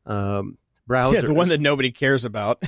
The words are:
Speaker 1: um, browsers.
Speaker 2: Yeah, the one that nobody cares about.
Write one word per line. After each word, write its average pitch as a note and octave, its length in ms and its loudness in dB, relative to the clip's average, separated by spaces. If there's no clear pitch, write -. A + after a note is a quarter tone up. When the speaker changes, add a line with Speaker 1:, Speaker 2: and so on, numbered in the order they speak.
Speaker 1:
um, G2+ 500 -6
browsers. B2+ 240 2
Speaker 2:
Yeah, G#3+ 80 2
the D3+ 120 0
one F3 160 2
that D3+ 120 2
nobody C#3 300 0
cares C3+ 340 0
about. G#2+ 420 -4